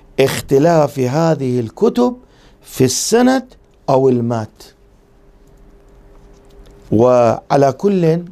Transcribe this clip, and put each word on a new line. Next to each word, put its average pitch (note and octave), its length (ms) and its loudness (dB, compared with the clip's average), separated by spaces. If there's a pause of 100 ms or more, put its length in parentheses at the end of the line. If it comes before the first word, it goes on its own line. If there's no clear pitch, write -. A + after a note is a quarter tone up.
(200)
اختلاف C#3+ 800 0
هذه C3+ 600 -2
الكتب A#3 560 -2 (460)
في - 220 -4
السند B3 600 0 (460)
أو C3+ 180 2
المات. A#2+ 540 -4 (2250)
وعلى B2 800 2
كل، F3 600 -2